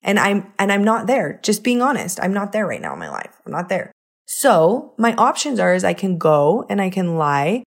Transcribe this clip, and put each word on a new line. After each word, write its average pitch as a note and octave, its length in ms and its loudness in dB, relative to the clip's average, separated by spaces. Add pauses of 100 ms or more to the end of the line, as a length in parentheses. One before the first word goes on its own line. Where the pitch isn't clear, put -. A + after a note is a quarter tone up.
And G3+ 160 0
I'm, G3 400 0
and G3 140 0
I'm G3+ 120 2
not G#3+ 240 2
there. G#3+ 360 0
Just G#3 200 0
being A#3+ 180 2
honest, A#3+ 400 -2
I'm F#3 120 0
not G3+ 200 -4
there G#3+ 120 0
right B2+ 160 -6
now D2+ 120 -8
in D2 60 -12
my E2 100 -12
life. - 260 -12 (100)
I'm - 60 -12
not F3+ 160 -6
there. F#3 240 -6 (400)
So G#3 680 4
my A#3 180 2
options B3+ 440 0
are F3+ 140 2
is F#3 100 0
I F3+ 120 0
can F#3 240 -4
go D#3 500 4
and G3+ 100 0
I F#3+ 120 -2
can F3+ 260 -2
lie D3+ 460 0 (120)